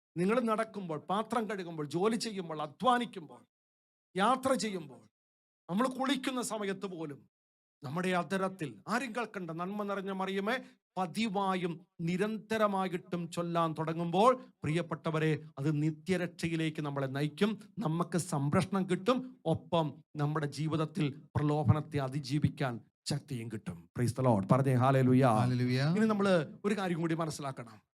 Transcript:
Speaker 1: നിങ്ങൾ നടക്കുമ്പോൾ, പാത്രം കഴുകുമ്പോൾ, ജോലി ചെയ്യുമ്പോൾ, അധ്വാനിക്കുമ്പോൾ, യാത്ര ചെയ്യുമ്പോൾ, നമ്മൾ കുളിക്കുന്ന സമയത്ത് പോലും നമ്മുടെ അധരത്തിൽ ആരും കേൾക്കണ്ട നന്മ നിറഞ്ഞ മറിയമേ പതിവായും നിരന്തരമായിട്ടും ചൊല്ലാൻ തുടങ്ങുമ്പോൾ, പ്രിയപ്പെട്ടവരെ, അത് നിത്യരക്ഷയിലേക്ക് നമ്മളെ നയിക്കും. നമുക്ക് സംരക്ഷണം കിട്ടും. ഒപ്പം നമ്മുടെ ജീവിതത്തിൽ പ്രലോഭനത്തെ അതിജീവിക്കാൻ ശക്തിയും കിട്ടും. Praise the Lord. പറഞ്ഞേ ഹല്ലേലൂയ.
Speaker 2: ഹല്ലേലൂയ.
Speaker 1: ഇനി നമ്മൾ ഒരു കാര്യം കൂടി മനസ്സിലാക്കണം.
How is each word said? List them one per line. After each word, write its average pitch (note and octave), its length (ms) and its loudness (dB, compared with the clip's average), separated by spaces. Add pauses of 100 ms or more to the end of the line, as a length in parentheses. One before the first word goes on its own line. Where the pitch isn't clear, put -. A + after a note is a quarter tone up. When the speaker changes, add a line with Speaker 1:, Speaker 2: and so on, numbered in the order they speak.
(180)
Speaker 1:
നിങ്ങൾ G3+ 220 2
നടക്കുമ്പോൾ, G#3+ 600 -2
പാത്രം A3 500 -2
കഴുകുമ്പോൾ, E3+ 360 -6
ജോലി F3+ 300 0
ചെയ്യുമ്പോൾ, F3+ 460 -6
അധ്വാനിക്കുമ്പോൾ, F3 840 -2 (720)
യാത്ര C4 360 2
ചെയ്യുമ്പോൾ, F3+ 480 -4 (680)
നമ്മൾ G#3+ 180 2
കുളിക്കുന്ന C4 540 -2
സമയത്ത് G3 440 -4
പോലും D#3+ 440 -10 (540)
നമ്മുടെ E3+ 260 -2
അധരത്തിൽ F3+ 760 -2
ആരും A3+ 280 -2
കേൾക്കണ്ട G#3+ 360 -6
നന്മ F#3+ 320 -6
നിറഞ്ഞ G3 280 -4
മറിയമേ G3 480 -2 (380)
പതിവായും F#3 920 -2 (140)
നിരന്തരമായിട്ടും F#3+ 1300 -2
ചൊല്ലാൻ E3+ 480 0
തുടങ്ങുമ്പോൾ, E3+ 720 2 (140)
പ്രിയപ്പെട്ടവരെ, D#3 840 0 (100)
അത് D3 240 2
നിത്യരക്ഷയിലേക്ക് D#3+ 1000 -2
നമ്മളെ C#3 240 -2
നയിക്കും. D3 720 -2
നമുക്ക് E3+ 380 0
സംരക്ഷണം E3 720 0
കിട്ടും. F#3+ 560 -2
ഒപ്പം D#3+ 580 -2 (120)
നമ്മുടെ D3+ 300 0
ജീവിതത്തിൽ D3+ 760 -2 (140)
പ്രലോഭനത്തെ D3 600 2
അതിജീവിക്കാൻ C3+ 840 -2 (300)
ശക്തിയും A#2+ 440 -6
കിട്ടും. F2 360 -12 (100)
Praise A#2+ 220 0
the B2+ 120 6
Lord. G2 180 2
പറഞ്ഞേ C3 220 6
ഹല്ലേലൂയ. B2+ 520 6
Speaker 2:
ഹല്ലേലൂയ. B2 580 4 (140)
Speaker 1:
ഇനി A3 80 4
നമ്മൾ G3 480 4 (120)
ഒരു G3+ 120 2
കാര്യം F3+ 240 0
കൂടി E3 140 2
മനസ്സിലാക്കണം. C#3 680 -6 (140)